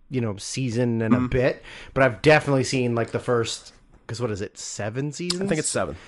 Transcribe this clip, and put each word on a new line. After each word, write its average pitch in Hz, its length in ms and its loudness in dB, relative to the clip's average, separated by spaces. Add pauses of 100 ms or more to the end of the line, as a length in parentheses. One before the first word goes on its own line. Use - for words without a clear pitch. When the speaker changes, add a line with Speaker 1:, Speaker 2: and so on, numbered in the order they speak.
(100)
Speaker 1:
you 131 100 0
know, 110 160 -2
season 120 640 0
and 113 120 4
a 127 40 2
Speaker 2:
Mm-hmm. 127 80 0
Speaker 1:
bit, 127 360 0 (320)
but 135 100 6
I've 117 180 2
definitely 147 420 6
seen, 123 300 0
like, 117 160 0
the 117 80 -2
first, 117 540 -2 (340)
'cause 110 140 -8
what 117 100 -2
is 95 100 -4
it, - 180 -8
seven 120 540 -6
seasons? 175 300 -4
Speaker 2:
I 196 40 -2
think 170 120 0
it's 147 100 -2
seven. 87 280 -2 (120)